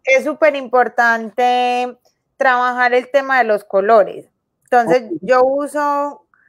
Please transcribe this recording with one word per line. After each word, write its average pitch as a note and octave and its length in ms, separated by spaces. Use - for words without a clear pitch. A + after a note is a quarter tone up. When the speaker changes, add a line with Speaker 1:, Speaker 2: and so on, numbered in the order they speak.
Speaker 1:
es C4 220
súper D4 300
importante B3 1400
trabajar B3 580
el B3 180
tema C4+ 260
de B3 80
los G#3 180
colores. G3 640
Entonces, A#3+ 400
Speaker 2:
Ok. C4 180
Speaker 1:
yo B3+ 240
uso, C#4+ 800